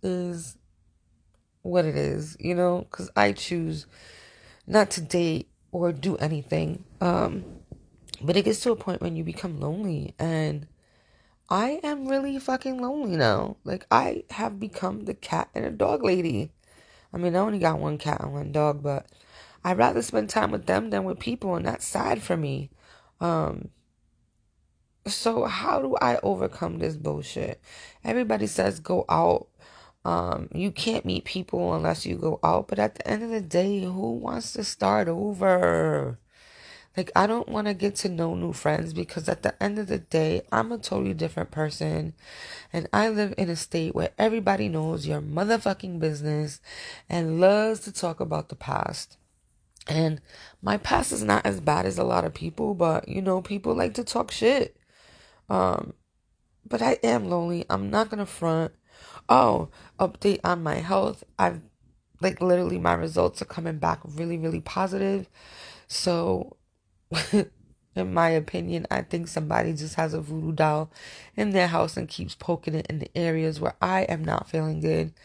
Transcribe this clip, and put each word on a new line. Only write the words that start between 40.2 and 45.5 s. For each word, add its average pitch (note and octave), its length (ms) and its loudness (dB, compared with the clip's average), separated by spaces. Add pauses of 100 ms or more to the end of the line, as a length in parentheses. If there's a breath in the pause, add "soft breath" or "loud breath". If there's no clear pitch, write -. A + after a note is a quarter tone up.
I'm A3 200 0
a A#3 60 -4
totally G3 360 -2
different E3 380 -4
person. D#3 640 -4 (600 loud breath)
And E3 200 -4
I G#3+ 160 4
live G#3 280 0
in F3+ 120 0
a E3+ 60 -2
state D#3+ 400 -2
where - 220 0
everybody G#3 520 2
knows D#3+ 380 -2
your D3 140 -2
motherfucking F#3 800 -2